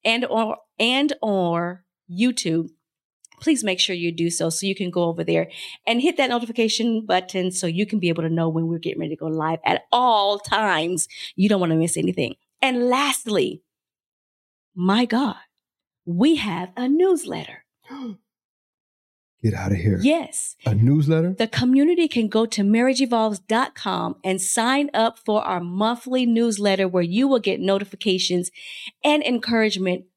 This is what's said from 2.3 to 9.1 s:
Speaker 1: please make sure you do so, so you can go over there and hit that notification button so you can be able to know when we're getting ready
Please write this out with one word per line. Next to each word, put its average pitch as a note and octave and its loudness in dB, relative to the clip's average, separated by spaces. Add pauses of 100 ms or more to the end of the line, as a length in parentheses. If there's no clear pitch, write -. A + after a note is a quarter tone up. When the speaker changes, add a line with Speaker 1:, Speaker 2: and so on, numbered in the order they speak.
Speaker 1:
please C4 0
make F#3+ 0
sure - 0
you E3+ -2
do E3+ 0
so, E3 -2
so F3+ -4
you G3 0
can F#3 -4
go F3 0
over E3+ -2
there E3 0 (380)
and A#3+ -2
hit E4+ 0
that C4+ 2
notification A3+ -2
button F#3 -2
so F#3 -6
you F3 -2
can G3+ -4
be F3 0
able E3 -2
to D#3+ -2
know E3 0
when E3 -2
we're E3+ -4
getting E3 -8
ready D#3+ -6